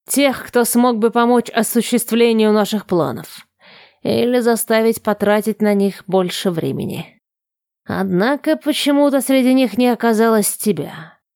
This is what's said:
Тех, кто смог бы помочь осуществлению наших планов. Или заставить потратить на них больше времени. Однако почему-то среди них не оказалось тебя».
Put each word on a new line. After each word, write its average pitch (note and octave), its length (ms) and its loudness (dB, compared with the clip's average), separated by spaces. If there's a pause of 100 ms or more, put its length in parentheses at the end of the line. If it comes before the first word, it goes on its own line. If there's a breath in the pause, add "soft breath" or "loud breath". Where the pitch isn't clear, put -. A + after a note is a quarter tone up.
Тех, C4+ 380 0
кто A#3+ 180 0
смог A#3+ 340 0
бы A3 120 2
помочь A#3 400 2
осуществлению A3+ 1000 0
наших G#3 340 -2
планов. D3+ 600 -4 (560 soft breath)
Или A#3 380 0
заставить A3+ 600 0
потратить G#3 600 0
на G#3 100 2
них G3 340 0
больше F#3 440 -2
времени. D3+ 720 -6 (640)
Однако G3+ 680 -2
почему-то C#4+ 640 0
среди C4 340 2
них B3+ 240 0
не B3 100 4
оказалось A3+ 680 2
тебя». D#3+ 580 -6 (220)